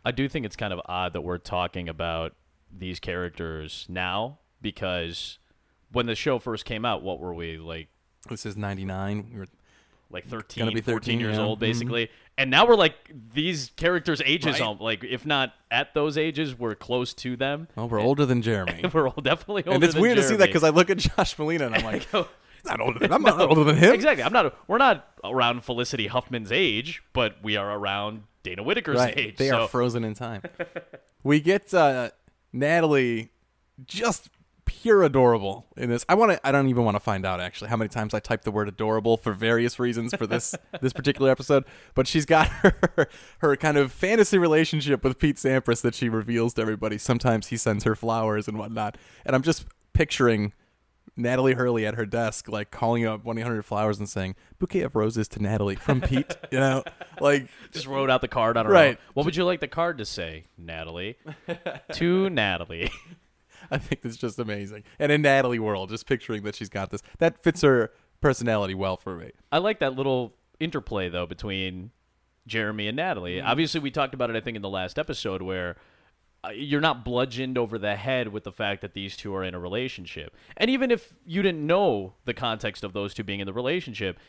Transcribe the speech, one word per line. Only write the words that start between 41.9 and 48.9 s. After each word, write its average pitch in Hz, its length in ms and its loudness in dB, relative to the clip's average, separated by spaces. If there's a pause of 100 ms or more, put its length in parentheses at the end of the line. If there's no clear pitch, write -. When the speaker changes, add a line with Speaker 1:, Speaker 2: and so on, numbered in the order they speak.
Speaker 2:
But 131 120 2
she's 151 200 0
got 156 220 6
<laughs> - 480 2
her, 147 120 4 (300)
her 143 180 4
kind 151 200 2
of 135 160 4
fantasy 208 460 4
relationship 156 640 2
with 127 140 0
Pete 151 180 2
Sampras 131 460 2
that 117 120 2
she 123 140 -2
reveals 113 460 0
to 117 80 0
everybody. 107 360 -2
Sometimes 117 500 2
he 117 80 -6
sends 107 280 0
her 110 100 2
flowers 110 540 -2
and 107 100 -6
whatnot. 107 400 -6 (260)